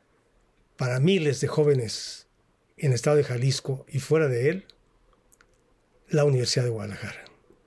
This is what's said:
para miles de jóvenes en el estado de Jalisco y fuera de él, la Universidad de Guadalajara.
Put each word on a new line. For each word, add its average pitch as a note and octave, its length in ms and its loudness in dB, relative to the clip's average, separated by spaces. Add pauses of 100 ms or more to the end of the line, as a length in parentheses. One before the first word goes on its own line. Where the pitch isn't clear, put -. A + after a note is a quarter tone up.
(800)
para B2+ 220 -2
miles D#3 420 2
de C3+ 60 -2
jóvenes C#3 800 0 (500)
en D3 100 0
el B2+ 60 4
estado D3 240 2
de C#3 60 2
Jalisco C3 640 -4
y C#3 100 -6
fuera D#3 300 2
de B2+ 200 0
él, F#3 180 -4 (1400)
la D3 160 2
Universidad B2+ 400 2
de B2 60 -2
Guadalajara. G2+ 560 -10 (400)